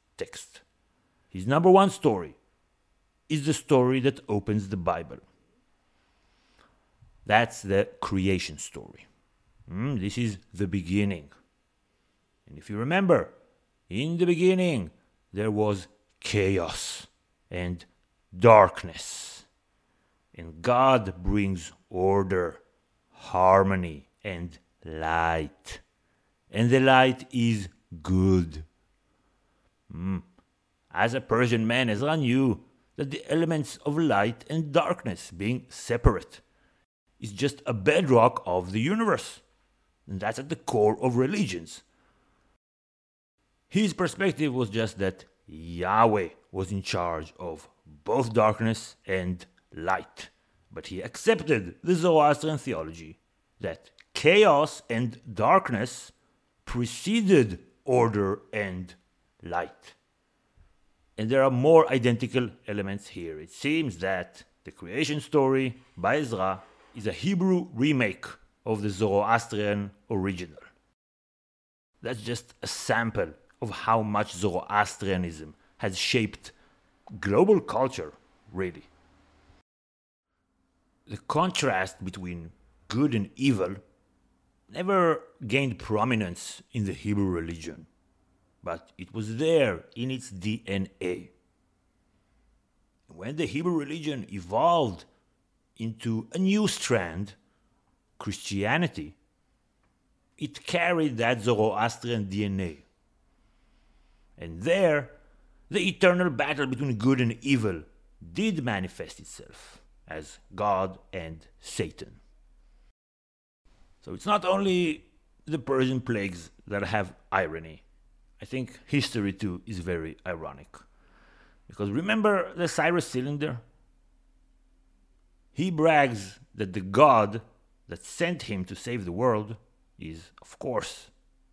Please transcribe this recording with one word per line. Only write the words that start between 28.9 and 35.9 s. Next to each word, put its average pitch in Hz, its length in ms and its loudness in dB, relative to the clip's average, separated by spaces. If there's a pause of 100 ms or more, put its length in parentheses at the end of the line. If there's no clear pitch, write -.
Hmm. 90 280 -4 (720)
As 104 240 2
a 131 60 -4
Persian 117 480 2
man, 120 220 2
Ezra 127 260 0
knew 131 480 2 (320)
that 139 160 -6
the 147 200 -10
elements 160 540 0
of 147 100 -2
light 120 540 2
and 151 220 -4
darkness 156 580 -2
being 107 400 -4
separate - 720 0 (800)